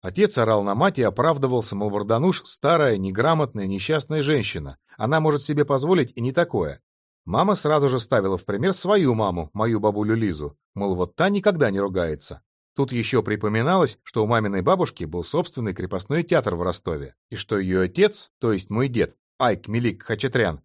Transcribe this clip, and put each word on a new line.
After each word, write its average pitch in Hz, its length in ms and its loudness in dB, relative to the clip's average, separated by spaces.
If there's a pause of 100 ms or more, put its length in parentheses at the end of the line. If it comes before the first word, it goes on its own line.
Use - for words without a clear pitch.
Отец 180 360 0
орал 110 260 2
на 101 120 -2
мать 160 240 0
и 123 40 2
оправдывался, 123 720 0
мол, 104 140 -2
Вардануш – 113 560 0
старая, 147 520 2
неграмотная, 110 720 0
несчастная 147 540 -2
женщина. 101 560 -2 (200)
Она 135 220 2
может 147 240 2
себе 147 220 0
позволить 143 500 0
и 117 60 -6
не 127 100 -2
такое. 107 500 0 (440)
Мама 170 300 2
сразу 147 340 2
же 127 100 2
ставила 98 380 2
в - 80 -8
пример 117 280 0
свою 175 420 2
маму, 90 360 -2
мою 110 300 0
бабулю 107 340 2
Лизу, 78 420 -4 (180)
мол, 98 200 0
вот 90 200 -2
та 170 140 2
никогда 185 420 2
не 98 80 -2
ругается. 90 640 -4 (320)
Тут 135 200 -2
еще 117 280 0
припоминалось, 113 840 0
что - 200 -2
у 104 40 0
маминой 104 340 0
бабушки 160 420 0
был 82 220 -6
собственный 131 480 -4
крепостной 95 500 -4
театр 113 320 0
в 85 60 -4
Ростове, 82 540 -4 (140)
и - 60 -12
что 101 240 -2
ее 92 220 2
отец, 180 480 0 (100)
то 113 140 0
есть 92 160 -4
мой 117 180 0
дед, 113 300 -2 (200)
Айк 110 300 0
Мелик 113 360 -2
Хачатрян 110 600 -2